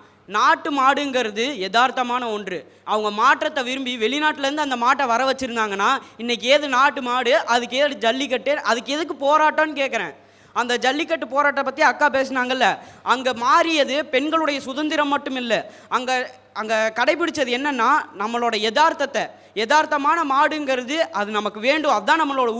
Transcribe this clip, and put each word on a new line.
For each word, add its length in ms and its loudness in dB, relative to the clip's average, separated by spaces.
நாட்டு 560 2
மாடுங்கிறது 760 0
யதார்த்தமான 720 0
ஒன்று. 440 -8
அவங்க 280 0
மாற்றத்தை 520 2
விரும்பி 340 -4
வெளிநாட்டுலேருந்து 580 0
அந்த 200 -2
மாட்டை 320 2
வர 240 2
வச்சிருந்தாங்கன்னா, 680 0
இன்னைக்கு 300 -4
ஏது 220 4
நாட்டு 320 2
மாடு, 440 0
அதுக்கு 320 0
ஏது 200 0
ஜல்லிக்கட்டு, 640 -2
அதுக்கு 320 -2
எதுக்கு 200 -4
போராட்டம்னு 640 2
கேட்குறேன். 380 -4
அந்த 240 0
ஜல்லிக்கட்டு 500 -2
போராட்டத்தை 360 0
பத்தி 180 -4
அக்கா 280 4
பேசுனாங்கல்ல, 680 0
அங்க 300 0
மாறியது 720 2
பெண்களுடைய 560 0
சுதந்திரம் 460 -2
மட்டும் 280 -4
இல்ல, 360 -2
அங்க, 460 -2
அங்க 420 0
கடைபிடிச்சது 600 0
என்னன்னா, 320 0
நம்மளோட 360 -2
யதார்த்தத்தை, 760 0
யதார்த்தமான 760 2
மாடுங்கிறது 680 0
அது 360 -2
நமக்கு 280 -4
வேண்டும், 320 2
அதான் 300 2
நம்மளோட 280 0